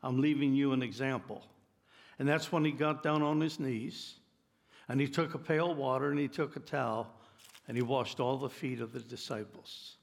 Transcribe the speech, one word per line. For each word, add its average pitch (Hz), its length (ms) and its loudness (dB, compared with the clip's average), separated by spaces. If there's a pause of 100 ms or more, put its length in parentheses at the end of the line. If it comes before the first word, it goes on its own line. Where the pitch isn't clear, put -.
"I'm 131 180 0
leaving 143 320 4
you 139 200 4
an 127 100 2
example." 123 640 -4 (680)
And 139 100 2
that's 156 240 2
when 165 100 4
he 151 100 4
got 147 300 0
down 151 200 4
on 151 180 4
his 160 180 0
knees, - 640 -4 (640)
and 131 140 2
he 143 80 2
took 160 240 0
a 147 60 -6
pail 165 320 2
of 156 80 -2
water, 135 320 2
and 143 100 0
he 143 80 0
took 151 280 -4
a 143 40 -8
towel, 117 580 -4 (480)
and 117 80 -8
he 123 80 2
washed 123 380 0
all 131 160 2
the 135 140 -4
feet 127 320 -6
of 117 100 -8
the 127 80 -8
disciples. - 1040 -10